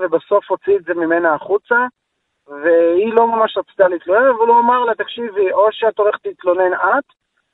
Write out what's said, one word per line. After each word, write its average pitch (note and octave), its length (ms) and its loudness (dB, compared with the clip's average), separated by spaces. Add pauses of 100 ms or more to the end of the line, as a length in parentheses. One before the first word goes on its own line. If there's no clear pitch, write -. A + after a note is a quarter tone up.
ובסוף F3+ 500 -2
הוציא G3 260 -2
את F3 60 -6
זה E3+ 100 -6
ממנה E3+ 400 0
החוצה, A3 520 -2 (640)
והיא E3+ 680 0
לא A#3 140 4
ממש A3 300 -2
רצתה F#3+ 300 0
להתלונן, F#3 400 0
אבל A#3 200 2
הוא A#3 120 6
אמר A#3+ 240 2
לה, A3+ 120 -2
"תקשיבי, G3+ 560 -4
או G3+ 200 2
שאת A3 280 -4
הולכת G#3 260 -2
להתלונן F3+ 480 -2
את, A3 300 -2 (500)